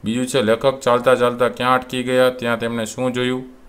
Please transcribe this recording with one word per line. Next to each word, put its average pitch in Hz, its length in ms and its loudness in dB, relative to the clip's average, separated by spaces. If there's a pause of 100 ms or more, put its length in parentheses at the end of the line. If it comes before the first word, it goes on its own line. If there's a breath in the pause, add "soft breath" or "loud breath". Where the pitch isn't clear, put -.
બીજું 120 220 -2
છે, 135 160 0
લેખક 113 380 2
ચાલતા 123 360 4
ચાલતા 120 340 0
ક્યાં 123 260 0
અટકી 127 280 -4
ગયા, 127 260 2
ત્યાં 117 300 -2
તેમણે 117 260 -4
શું 127 280 -4
જોયું? 127 300 -2 (260)